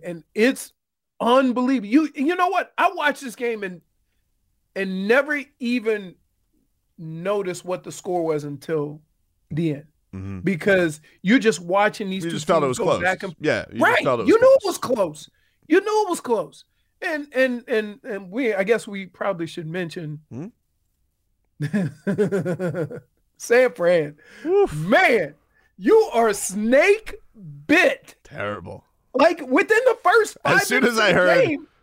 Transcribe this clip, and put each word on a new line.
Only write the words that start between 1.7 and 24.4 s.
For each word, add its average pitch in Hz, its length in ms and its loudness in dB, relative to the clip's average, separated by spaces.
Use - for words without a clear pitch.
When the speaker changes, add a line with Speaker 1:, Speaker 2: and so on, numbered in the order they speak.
Speaker 1:
You, 294 260 4
you 302 220 -2
know 359 120 2
what? 359 300 -4
I 359 160 2
watched 294 280 -4
this 247 120 -12
game 233 300 -6
and, 180 160 -10
and 190 320 -4
never 277 340 2
even 220 560 -4
noticed 175 680 -6
what 175 180 -8
the 190 80 -16
score 180 340 -6
was 151 200 -2
until 147 580 -6
the 160 220 -2
end. 143 120 -10
Speaker 2:
Mm-hmm. 95 260 -10
Speaker 1:
Because 175 600 0
you're 190 180 4
just 214 200 2
watching 202 500 0
these 190 140 -6
Speaker 2:
You 170 60 -4
Speaker 1:
two 160 60 -6
Speaker 2:
just 151 100 -8
felt 170 160 4
it 143 40 2
Speaker 1:
teams - 20 2
Speaker 2:
was 127 100 -4
Speaker 1:
go - 60 -2
Speaker 2:
close. 123 180 0
Speaker 1:
back 180 220 -2
and 185 160 -10
Speaker 2:
Yeah, 127 320 0
you - 80 -12
just - 20 2
Speaker 1:
Right. 440 220 2
Speaker 2:
felt 131 160 0
it - 20 -2
was 202 60 -4
Speaker 1:
You 440 120 6
knew 508 60 6
Speaker 2:
close. 539 160 8
Speaker 1:
it - 40 -4
was 359 120 -4
close. 190 520 -4
You 370 140 4
knew 427 260 0
it - 40 -6
was 339 100 -4
close. 202 440 -4
And, 302 300 -6
and, 247 360 -2
and, 214 360 -4
and 196 260 -10
we, 226 240 -2
I 190 100 -6
guess 220 240 0
we 196 180 -12
probably 180 400 -6
should 165 220 -12
mention 160 520 -8
Speaker 2:
Hmm? 139 160 -12
Speaker 1:
<laughs> 175 1400 -4
San 247 360 2
Fran. 170 440 0